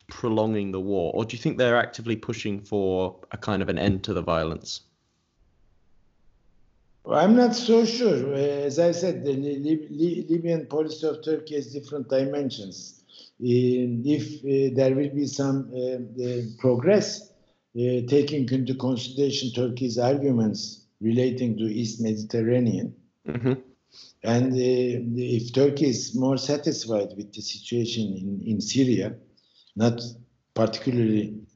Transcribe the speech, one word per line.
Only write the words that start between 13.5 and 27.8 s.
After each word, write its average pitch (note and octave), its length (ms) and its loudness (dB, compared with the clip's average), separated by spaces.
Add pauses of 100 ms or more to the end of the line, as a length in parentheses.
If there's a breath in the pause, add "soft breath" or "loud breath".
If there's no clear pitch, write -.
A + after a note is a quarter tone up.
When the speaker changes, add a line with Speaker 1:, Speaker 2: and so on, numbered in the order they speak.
Speaker 2:
if, C#3+ 380 -2
uh, C3+ 320 2
there C3 200 4
will C#3+ 140 0
be C#3+ 180 -2
some, C3+ 460 -2
uh, B2+ 500 -6
uh, B2 180 -4 (180)
progress, C3 720 2 (460)
uh, B2 320 0
taking C#3+ 440 2
into C3 240 0
consideration C3 800 -2
Turkey's A#2+ 440 -2
arguments B2 880 0 (140)
relating A#2 580 0
to A2 80 -2
East A2 360 -4
Mediterranean, A2 920 0 (340)
Speaker 1:
Mm-hmm. B2+ 260 0 (720 loud breath)
Speaker 2:
and, B2 300 2
uh, - 20 0
if B2 960 0
Turkey C#3+ 360 4
is - 260 -2
more C3 220 2
satisfied B2 800 -2
with G#2 180 -12
the G#2+ 80 -12
situation A2+ 760 -4